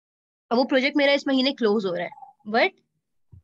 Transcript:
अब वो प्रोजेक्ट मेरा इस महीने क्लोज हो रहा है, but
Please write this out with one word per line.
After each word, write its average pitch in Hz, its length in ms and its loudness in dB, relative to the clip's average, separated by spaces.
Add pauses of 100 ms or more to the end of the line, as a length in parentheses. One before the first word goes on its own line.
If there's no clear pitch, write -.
(520)
अब 233 40 0
वो 269 80 4
प्रोजेक्ट 285 320 0
मेरा 277 160 4
इस 277 140 0
महीने 269 260 0
क्लोज 220 320 0
हो 185 80 -4
रहा 175 140 -6
है, - 40 -12 (380)
but 262 220 0 (720)